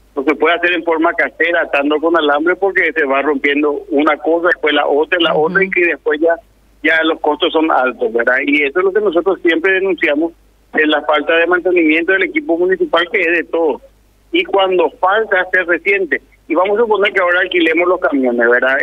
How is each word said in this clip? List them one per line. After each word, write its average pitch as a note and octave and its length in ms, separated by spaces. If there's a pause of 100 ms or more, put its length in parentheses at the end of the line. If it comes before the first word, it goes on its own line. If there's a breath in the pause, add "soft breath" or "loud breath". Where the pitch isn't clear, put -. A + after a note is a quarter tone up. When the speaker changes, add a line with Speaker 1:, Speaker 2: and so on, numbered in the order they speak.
(160)
Speaker 1:
no - 80
se D3 120
puede D#3+ 200
hacer F3 160
en E3+ 140
forma E3 280
casera, D#3+ 500
atando C#3+ 360
con E3 180
alambre, D#3 380
porque F#3+ 380
se D#3 120
va C3+ 160
rompiendo C#3+ 680
una D3+ 280
cosa, E3 300
después D#3 260
la D3 140
otra, D3+ 320
la D#3+ 140
Speaker 2:
Ujú. D#3 140
Speaker 1:
otra, F#3 180
y F#3+ 40
que F3+ 180
después D3+ 340
ya, E3 140 (480)
ya D#3+ 200
los D#3+ 160
costos D3+ 320
son D#3+ 180
altos, B2+ 440
¿verdad? A#2 320
Y D3 180
eso C#3 160
es F#3 60
lo F#3+ 80
que G#3 80
nosotros F3 400
siempre F3 320
denunciamos, E3+ 580 (420)
eh, D#3 120
la D3+ 180
falta D3+ 320
de E3 120
mantenimiento E3+ 640
del F#3+ 120
equipo D#3 340
municipal, F3 540
que G3+ 100
es E3+ 160
de D#3+ 80
todo. E3 360 (500)
Y E4+ 120
cuando F#3 460 (100)
falta, F#3+ 520
se F#3 120
resiente. F3 580 (260 soft breath)
Y E3 80
vamos G3 220
a A#3 40
suponer G#3+ 320
que F#3+ 80
ahora F3 180
alquilemos F3 480
los F3 120
camiones, B2+ 500
¿verdad? B2+ 340